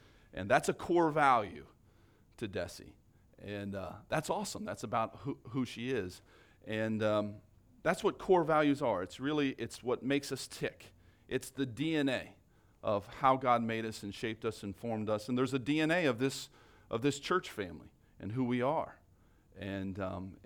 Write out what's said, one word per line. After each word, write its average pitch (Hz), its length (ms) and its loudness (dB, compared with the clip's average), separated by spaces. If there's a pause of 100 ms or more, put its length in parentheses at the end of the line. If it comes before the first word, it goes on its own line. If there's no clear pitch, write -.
(320)
And 98 160 -6
that's 143 220 4
a - 20 0
core 170 380 4
value 117 560 4 (720)
to 113 100 -4
Desi. 92 440 -6 (520)
And, 101 300 -6
uh, 92 160 -8 (180)
that's 156 220 -2
awesome. 196 340 -4
That's - 180 -8
about 113 420 -2
who, 143 120 -6 (140)
who 120 160 -2
she 117 240 -8
is. 95 320 -4 (440)
And, 110 360 -2
um, 107 320 2 (480)
that's 170 200 0
what 196 160 0
core 180 260 6
values 147 360 4
are. 107 220 2
It's - 180 -8
really, 143 380 0
it's - 240 -8
what 120 200 0
makes 139 300 0
us 123 140 -6
tick. - 480 -8 (340)
It's - 220 -4
the 139 160 -2
D 143 300 -2
N 143 120 4
A 101 260 -2 (480)
of 101 240 0 (140)
how 131 160 6
God 120 260 4
made 113 220 -2
us 110 180 -8
and 101 120 -6
shaped 110 320 -4
us 110 160 -4
and 101 120 -8
formed 110 360 -4
us. 107 180 0
And 123 80 0
there's 127 160 2
a 139 60 2
D 143 220 2
N 156 100 2
A 170 160 4
of 120 120 2
this, 135 300 -2 (420)
of 117 120 -2
this 139 160 2
church - 320 -2
family 85 400 -10 (280)
and 101 140 -8
who 131 120 0
we 120 180 0
are. 143 340 -2 (640)
And, 98 400 -4
um, 92 320 -6 (140)